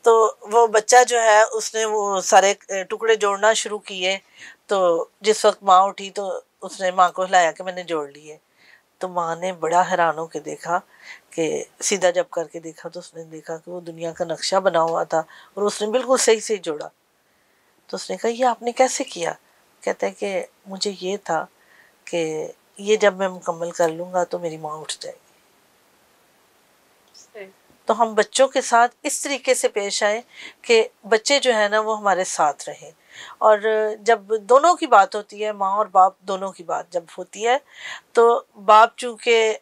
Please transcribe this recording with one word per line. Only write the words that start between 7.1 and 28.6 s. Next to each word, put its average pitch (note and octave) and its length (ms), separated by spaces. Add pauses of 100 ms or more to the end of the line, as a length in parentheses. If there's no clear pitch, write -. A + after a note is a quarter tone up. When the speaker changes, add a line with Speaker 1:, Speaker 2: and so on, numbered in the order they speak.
Speaker 1:
को F#3 140
हिलाया F3+ 280
कि F3+ 120
मैंने F3+ 200
जोड़ D#3 240
लिए। D3+ 300 (640)
तो F#3 80
माँ E3+ 280
ने F#3 180
बड़ा E3 280
हैरान E3+ 340
होके D#3+ 240
देखा D#3 380 (540)
कि E3 120 (380)
सीधा F#3+ 280
जब F3 180
करके E3+ 320
देखा D#3+ 280
तो F3 120
उसने E3 260
देखा D#3+ 300
कि D#3+ 140
वो F3 100
दुनिया E3 320
का E3+ 120
नक्शा E3+ 360
बना F3 200
हुआ E3 240
था D#3+ 200 (320)
और G3+ 80
उसने G#3 240
बिल्कुल B3 300
सही A3+ 220
से G#3+ 180
जोड़ा। D#3 320 (1000)
तो - 60
उसने - 200
कहा, A3+ 140
"ये A#3 140
आपने A#3+ 280
कैसे C4 340
किया?" E3 300 (460)
कहता F#3+ 240
है G3 80
कि G3 320 (220)
मुझे G3 240
ये F#3 280
था E3 220 (640)
कि D#3+ 480 (260)
ये G#3 160
जब G3+ 240
मैं F#3+ 80
मुकम्मल F3 420
कर E3+ 200
लूँगा F3+ 340
तो F3 140
मेरी E3 200
माँ D3+ 180
उठ D3+ 160
जाएगी। - 260 (2000)
Speaker 2:
सही। - 320 (420)
Speaker 1:
तो A3+ 60
हम A3 200
बच्चों G#3+ 340
के C4+ 140